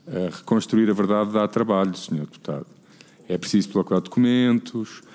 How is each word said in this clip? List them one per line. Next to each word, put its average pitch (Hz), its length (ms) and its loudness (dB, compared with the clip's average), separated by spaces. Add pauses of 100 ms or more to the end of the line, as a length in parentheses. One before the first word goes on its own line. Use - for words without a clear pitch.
Eh, 92 240 -4
reconstruir 110 600 2
a - 20 4
verdade 104 400 0
dá 104 160 2
trabalho, 98 480 0
senhor 76 300 -6
Deputado. - 400 -10 (600)
É 90 120 -2
preciso 98 320 0
procurar 92 300 0
documentos, 120 1000 0 (140)